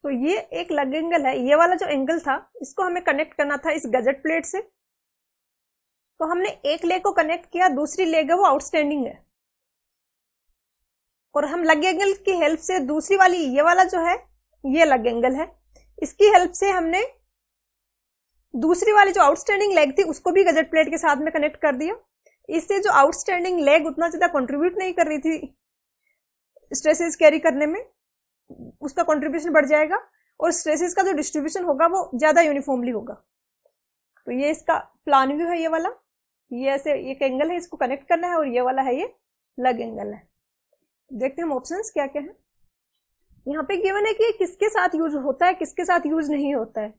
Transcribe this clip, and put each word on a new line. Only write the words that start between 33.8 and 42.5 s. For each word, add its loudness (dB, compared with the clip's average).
तो -8
ये -2
इसका -2
प्लान 4
व्यू -2
है, -2
ये -2
वाला, -2
ये -4
ऐसे -2
एक -6
एंगल 0
है, -4
इसको -10
कनेक्ट -4
करना 0
है, -2
और 0
ये 0
वाला 0
है, 0
ये -6
लग -2
एंगल -10
है। -18
देखते -6
हैं -4
हम -2
ऑप्शंस -6
क्या -2
क्या -8
हैं। -16